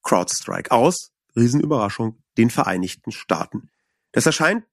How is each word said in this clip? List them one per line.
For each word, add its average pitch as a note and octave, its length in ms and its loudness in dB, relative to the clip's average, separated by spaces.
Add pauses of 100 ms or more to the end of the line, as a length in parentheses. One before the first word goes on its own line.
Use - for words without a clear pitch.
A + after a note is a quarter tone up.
CrowdStrike - 680 -2
aus, C3 400 2 (240)
Riesenüberraschung, A#2+ 840 0 (160)
den A#2 120 4
Vereinigten F#2 640 -4
Staaten. - 580 -6 (420)
Das - 160 0
erscheint, F3 460 2